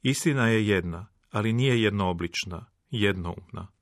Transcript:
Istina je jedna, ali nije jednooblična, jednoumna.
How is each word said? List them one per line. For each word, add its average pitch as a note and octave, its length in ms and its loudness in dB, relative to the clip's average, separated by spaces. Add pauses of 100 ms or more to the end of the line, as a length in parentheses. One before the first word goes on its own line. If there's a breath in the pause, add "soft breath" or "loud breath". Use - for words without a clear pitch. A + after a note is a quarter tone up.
Istina C3+ 460 2
je A2 200 4
jedna, F2 400 0 (240)
ali G#2+ 220 0
nije B2 280 2
jednooblična, F#2 840 -2 (240)
jednoumna. F#2 760 -2 (140)